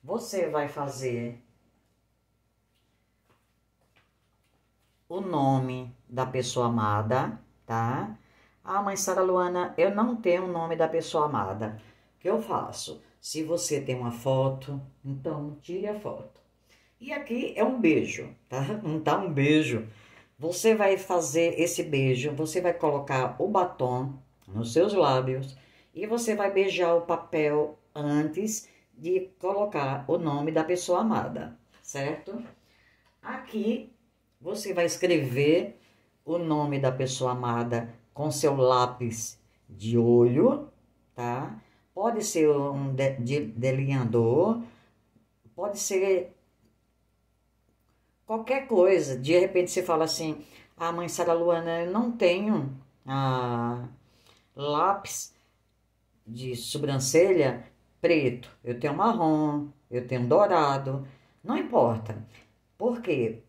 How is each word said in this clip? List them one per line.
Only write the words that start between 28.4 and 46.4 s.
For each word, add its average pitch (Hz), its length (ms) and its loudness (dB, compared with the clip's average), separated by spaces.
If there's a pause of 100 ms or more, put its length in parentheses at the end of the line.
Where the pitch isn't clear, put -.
de 180 460 -2
colocar 175 680 -2
o 165 100 2
nome 151 340 -2
da 160 120 2
pessoa 180 380 0
amada, 143 560 -2 (240)
certo? 156 640 -8 (800)
Aqui 233 680 -4 (480)
você 196 340 -6
vai 170 120 2
escrever 151 920 2 (460)
o 165 120 -2
nome 151 420 0
da 131 120 2
pessoa 131 400 -2
amada 120 600 -2 (200)
com 147 180 -4
seu 139 240 2
lápis 123 840 0 (280)
de 107 300 -2
olho, 120 760 6 (440)
tá? 123 440 -6 (340)
Pode 208 300 -2
ser 156 260 4
um 139 440 0
de, 135 240 0
de, 123 240 -2
delineador, 131 1200 2 (920)
pode 202 240 -6
ser 190 560 0 (1900)